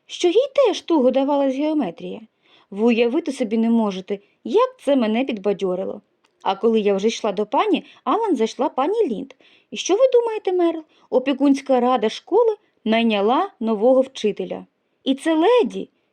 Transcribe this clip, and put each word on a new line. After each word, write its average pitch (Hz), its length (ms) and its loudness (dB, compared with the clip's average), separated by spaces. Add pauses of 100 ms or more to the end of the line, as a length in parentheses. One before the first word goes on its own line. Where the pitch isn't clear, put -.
що - 220 -2
їй 453 260 2
теж 440 260 2
туго 262 300 2
давалась 269 440 0
геометрія. 220 680 -4 (500)
Ви 202 140 -4
уявити 240 480 0
собі 226 260 -4
не 226 120 0
можете, 202 480 -2 (260)
як 453 360 0
це 277 160 2
мене 226 280 0
підбадьорило. 196 760 -4 (420)
А 190 120 -2
коли 220 260 2
я 202 140 2
вже 196 140 0
йшла 220 240 -4
до 208 140 -4
пані, 339 380 0 (200)
Алан 370 320 0
зайшла 226 320 -2
пані 359 400 -2
Лінд. 196 240 -8 (380)
І 208 60 -14
що - 180 -2
ви 494 180 4
думаєте, 440 400 0
Мерл? 330 300 0 (280)
Опікунська 269 720 2
рада 240 280 2
школи 440 480 0 (280)
найняла 226 640 0 (100)
нового 226 400 2
вчителя. 190 640 -4 (380)
І 262 100 0
це 320 200 -2
леді. 320 540 2 (240)